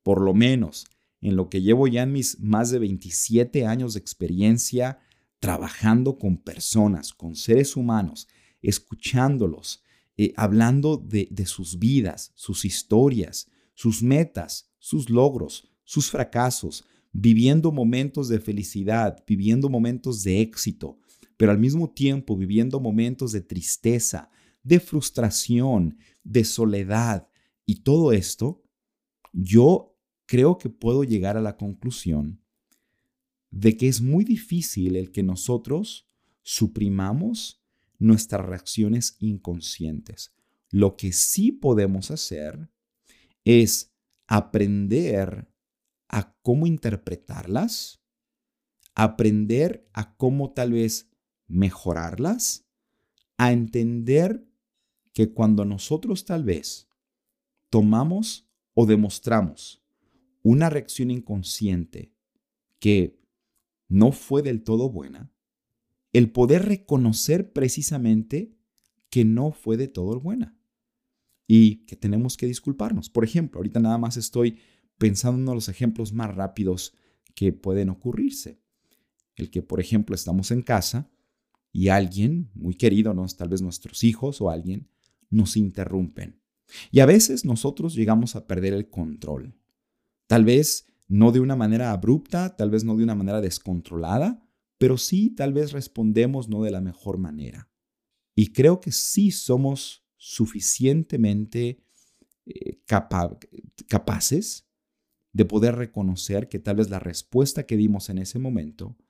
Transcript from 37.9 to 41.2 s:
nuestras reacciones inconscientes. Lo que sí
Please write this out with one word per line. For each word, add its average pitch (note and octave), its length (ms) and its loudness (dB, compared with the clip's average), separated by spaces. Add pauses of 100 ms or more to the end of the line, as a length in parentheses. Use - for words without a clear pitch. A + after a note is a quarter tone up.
nuestras G#2+ 480 4
reacciones G#2+ 720 -4
inconscientes. E2+ 1160 -8 (340)
Lo G2 260 2
que F#2+ 180 -6
sí - 380 0